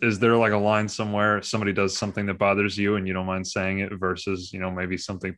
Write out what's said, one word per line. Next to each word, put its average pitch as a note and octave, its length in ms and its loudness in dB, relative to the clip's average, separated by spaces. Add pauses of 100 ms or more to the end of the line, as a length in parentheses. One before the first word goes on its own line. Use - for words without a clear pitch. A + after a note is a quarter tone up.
is A2 160 2
there, A#2 180 6
like, A2 160 4
a G#2 40 4
line G#2+ 300 2
somewhere G#2 520 0
if F#2+ 60 -6
somebody G2+ 280 0
does G2 240 0
something G2+ 300 -2
that F#2+ 100 -4
bothers G2+ 400 2
you G2+ 180 2
and F#2+ 120 -2
you F#2+ 80 -2
don't F#2 100 -2
mind F#2+ 220 -4
saying F#2+ 320 -2
it G2 140 -4
versus, F2+ 600 -4
you G2 60 -8
know, F#2 100 -4
maybe F2+ 280 -4
something F#2 400 -8